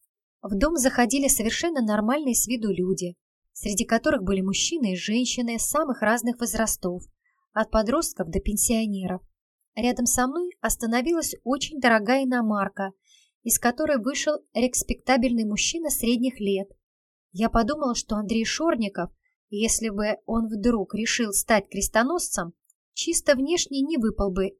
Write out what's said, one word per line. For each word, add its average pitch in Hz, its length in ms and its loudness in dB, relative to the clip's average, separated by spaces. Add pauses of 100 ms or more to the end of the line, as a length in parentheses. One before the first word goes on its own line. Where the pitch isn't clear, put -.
(420)
В 208 120 -4
дом 302 220 2
заходили 262 520 2
совершенно 262 520 0
нормальные 226 540 0
с - 120 0
виду 220 240 -2
люди, 180 460 -2 (380)
среди 208 320 -4
которых 226 360 2
были 190 200 0
мужчины 196 500 0
и 180 40 -2
женщины 233 600 -2
самых 285 440 -2
разных 233 380 0
возрастов, 214 640 -2 (500)
от 220 160 0
подростков 220 580 0
до 185 120 -2
пенсионеров. 202 840 -2 (540)
Рядом 240 300 0
со 247 200 2
мной 349 240 -4 (100)
остановилась 240 840 0
очень 277 380 -4
дорогая 240 440 4
иномарка, 208 680 0 (500)
из - 160 0
которой 277 400 2
вышел 277 360 0 (200)
респектабельный 240 920 2
мужчина 285 460 -2
средних 247 480 0
лет. 196 300 0 (640)
Я 220 180 0
подумала, 247 440 2
что - 200 -4
Андрей 220 300 0
Шорников, 220 680 -2 (400)
если 220 380 0
бы 208 280 -2 (100)
он 226 200 0
вдруг 214 480 0
решил 220 380 -2
стать 202 360 2
крестоносцем, 214 840 -2 (400)
чисто - 420 2
внешне 277 460 0
не 302 180 0
выпал 208 320 0
бы 190 300 -2